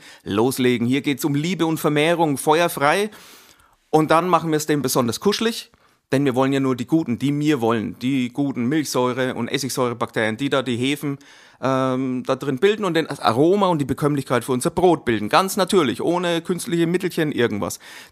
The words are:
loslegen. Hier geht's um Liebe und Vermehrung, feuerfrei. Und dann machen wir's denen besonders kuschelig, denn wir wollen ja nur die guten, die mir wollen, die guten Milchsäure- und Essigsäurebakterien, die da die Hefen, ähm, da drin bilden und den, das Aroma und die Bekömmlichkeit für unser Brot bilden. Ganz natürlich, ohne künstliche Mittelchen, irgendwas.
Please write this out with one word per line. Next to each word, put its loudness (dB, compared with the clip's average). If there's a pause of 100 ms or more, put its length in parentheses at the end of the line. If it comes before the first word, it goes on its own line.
(240)
loslegen. 2
Hier 0
geht's -2
um 0
Liebe -2
und -2
Vermehrung, 2
feuerfrei. 2 (800)
Und 4
dann 4
machen 2
wir's -2
denen 2
besonders 0
kuschelig, -2 (440)
denn 2
wir 2
wollen 2
ja 2
nur 0
die -6
guten, 0
die 0
mir 2
wollen, 0
die -2
guten -4
Milchsäure- -2
und -6
Essigsäurebakterien, -2
die -4
da 0
die -2
Hefen, -4 (440)
ähm, -2
da 0
drin -4
bilden 2
und -2
den, 0
das -10
Aroma 4
und 2
die 0
Bekömmlichkeit 0
für -4
unser 0
Brot 2
bilden. 0
Ganz 2
natürlich, 2
ohne 0
künstliche -2
Mittelchen, -2
irgendwas. -2 (320)